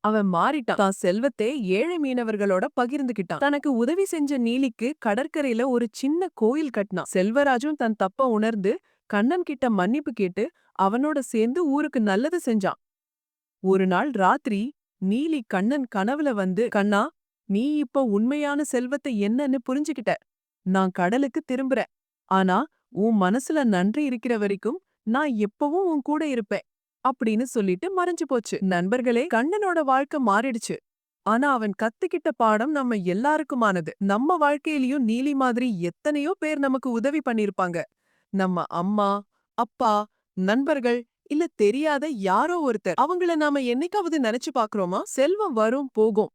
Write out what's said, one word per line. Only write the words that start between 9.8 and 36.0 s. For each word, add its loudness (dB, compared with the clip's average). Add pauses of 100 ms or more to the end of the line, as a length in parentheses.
கேட்டு -2 (380)
அவனோட 0
சேர்ந்து 0
ஊருக்கு 0
நல்லது 2
செஞ்சான். 0 (840)
ஒரு 4
நாள் 2
ராத்திரி 2 (400)
நீலி 0
கண்ணன் 0
கனவுல 0
வந்து, 0
"கண்ணா, 2 (420)
நீ 0
இப்ப 0
உண்மையான 0
செல்வத்தை -4 (100)
என்னன்னு 0
புரிஞ்சுகிட்ட. -2 (520)
நான் 2
கடலுக்கு 0 (100)
திரும்புறேன். -2 (340)
ஆனா 2 (300)
உன் 2
மனசுல 0
நன்றி 2
இருக்கிற -2
வரைக்கும் -2 (220)
நான் 0
எப்பவும் 0
உன் 0
கூட -2
இருப்பேன்" -4 (400)
அப்படின்னு 0
சொல்லிட்டு 0
மறைஞ்சு -2
போச்சு. -2
நண்பர்களே, 2
கண்ணனோட 0
வாழ்க்கை 0
மாறிடுச்சு. 0 (460)
ஆனா 2
அவன் 0 (100)
கத்துக்கிட்ட -2
பாடம் 2
நம்ம 0
எல்லாருக்குமானது. 0
நம்ம 2
வாழ்க்கையிலயும் 0
நீலி 0
மாதிரி 0
எத்தனையோ -2